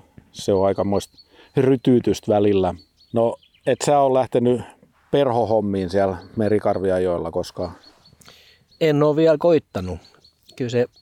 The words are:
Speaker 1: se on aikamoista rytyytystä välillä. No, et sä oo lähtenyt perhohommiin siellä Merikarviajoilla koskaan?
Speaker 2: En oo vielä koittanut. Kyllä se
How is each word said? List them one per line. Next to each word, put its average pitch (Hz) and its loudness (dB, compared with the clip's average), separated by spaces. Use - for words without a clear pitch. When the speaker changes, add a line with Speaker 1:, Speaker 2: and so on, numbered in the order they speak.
Speaker 1:
se - -4
on 95 2
aikamoista 98 -2
rytyytystä 127 0
välillä. 98 2
No, 117 0
et 127 0
sä 143 2
oo 135 2
lähtenyt 123 0
perhohommiin 107 0
siellä 95 0
Merikarviajoilla 92 -2
koskaan? 87 -8
Speaker 2:
En 147 2
oo 151 2
vielä 160 4
koittanut. 98 0
Kyllä 123 -6
se 120 0